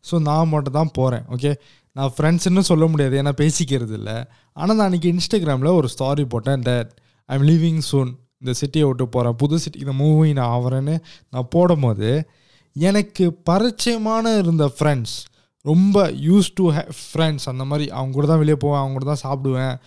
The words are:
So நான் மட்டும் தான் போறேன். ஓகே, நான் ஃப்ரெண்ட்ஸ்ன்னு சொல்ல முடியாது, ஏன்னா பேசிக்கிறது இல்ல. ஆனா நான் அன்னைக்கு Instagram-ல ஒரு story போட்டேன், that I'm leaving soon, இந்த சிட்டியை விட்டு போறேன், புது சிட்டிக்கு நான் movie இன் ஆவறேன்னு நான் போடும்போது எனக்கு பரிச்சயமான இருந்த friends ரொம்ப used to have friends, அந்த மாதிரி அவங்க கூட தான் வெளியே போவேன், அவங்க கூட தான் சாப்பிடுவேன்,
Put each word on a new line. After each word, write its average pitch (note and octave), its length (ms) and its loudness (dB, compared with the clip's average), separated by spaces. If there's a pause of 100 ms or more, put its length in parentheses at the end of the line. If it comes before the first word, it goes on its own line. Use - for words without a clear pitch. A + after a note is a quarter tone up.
So E3+ 160 -2
நான் D#3 280 2
மட்டும் C#3+ 300 -2
தான் D#3 160 0
போறேன். B2+ 340 -2
ஓகே, C3 240 -2 (440)
நான் C3+ 160 -4
ஃப்ரெண்ட்ஸ்ன்னு F3 500 2
சொல்ல E3 240 4
முடியாது, C#3+ 300 0
ஏன்னா C#3 180 0
பேசிக்கிறது C3+ 640 -2
இல்ல. G#2+ 140 -10 (460)
ஆனா D#3+ 160 -2
நான் G#3+ 140 2
அன்னைக்கு F3 240 0
Instagram-ல E3 640 0
ஒரு D3 140 2
story C#3 360 -2
போட்டேன், B2 380 -2
that A#2+ 260 -2 (400)
I'm C#3 160 0
leaving D#3+ 380 4
soon, C3+ 260 -2 (300)
இந்த B2 160 -6
சிட்டியை D3 320 0
விட்டு B2+ 220 0
போறேன், A#2+ 280 0
புது D3 220 0
சிட்டிக்கு D3 320 -8
நான் C3+ 120 -2
movie D#3 240 4
இன் C#3 180 0
ஆவறேன்னு B2+ 500 -2 (360)
நான் B2 200 -6
போடும்போது C3+ 600 2 (680)
எனக்கு G3 500 0 (180)
பரிச்சயமான A3 920 0
இருந்த E3 340 2
friends C#3 460 -2 (440)
ரொம்ப F#3 500 4
used E3+ 440 2
to F#3+ 100 0
have D3+ 260 0 (240)
friends, D#3+ 300 0
அந்த C3 200 -6
மாதிரி D3 260 -4
அவங்க C3+ 220 -6
கூட C#3+ 140 0
தான் D#3+ 120 4
வெளியே D3+ 180 4
போவேன், C#3+ 220 0
அவங்க C3+ 200 -4
கூட C3+ 160 -4
தான் C3+ 180 -6
சாப்பிடுவேன், C3 540 -2